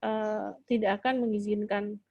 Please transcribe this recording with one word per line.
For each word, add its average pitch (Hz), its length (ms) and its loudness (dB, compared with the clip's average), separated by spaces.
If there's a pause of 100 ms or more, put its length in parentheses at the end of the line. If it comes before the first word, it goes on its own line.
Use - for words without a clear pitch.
eh, 214 460 -2 (180)
tidak 220 240 2 (120)
akan 262 240 2
mengizinkan 208 720 -2 (100)